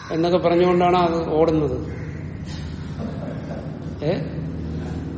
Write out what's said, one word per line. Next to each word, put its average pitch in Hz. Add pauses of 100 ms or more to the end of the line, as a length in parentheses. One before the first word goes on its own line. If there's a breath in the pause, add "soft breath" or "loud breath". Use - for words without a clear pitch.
(140)
എന്നൊക്കെ 175
പറഞ്ഞുകൊണ്ടാണ് 180
അത് 170
ഓടുന്നത്. 156 (2250)
ഏ? 160 (1080)